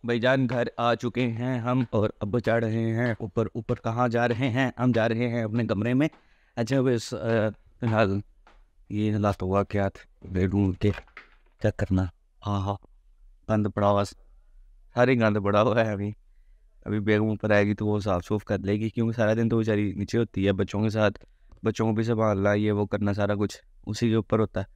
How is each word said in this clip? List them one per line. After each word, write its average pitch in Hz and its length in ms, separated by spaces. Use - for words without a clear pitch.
भाईजान 123 400
घर 120 320
आ 117 160
चुके 117 260
हैं 123 400
हम 127 320
और 107 200
अब 104 180
चढ़ 113 240
रहे 113 260
हैं 117 300
ऊपर। 110 360
ऊपर 117 180
कहाँ 120 340
जा 120 180
रहे 120 220
हैं? 123 300
हम 123 140
जा 113 140
रहे 117 220
हैं 117 160
अपने 110 200
कमरे 110 300
में। 147 140
अच्छा 123 260
बस, 123 320
अ, 110 360
फिलहाल 107 420
ये 107 200
हालात 101 300
हुआ 95 200
क्या 98 280
बेडरूम 92 460
के, 104 180
क्या - 800
करना। 95 400
हाँ, 101 180
हाँ, 101 180
गंद 107 180
पड़ा 101 200
हुआ, 101 160
सारे - 1120
गंद 107 240
पड़ा 101 200
हुआ 113 220
है। 110 100
अभी, 101 220
अभी 107 140
बेगम 107 300
ऊपर 107 220
आएगी 104 220
तो 107 120
वो 104 140
साफ 92 220
सूफ 107 200
कर 98 180
लेगी, 104 300
क्योंकि 113 220
सारा 110 220
दिन 113 140
तो 113 100
बेचारी 107 380
नीचे 101 220
होती 104 260
है 98 80
बच्चों 101 300
के 110 80
साथ, 104 200
बच्चों 110 220
को 113 60
भी 110 120
संभालना, 107 500
ये 104 180
वो 104 140
करना, 101 260
सारा 101 220
कुछ 101 260
उसी 113 220
के 110 80
ऊपर 110 240
होता 104 200
है। 98 160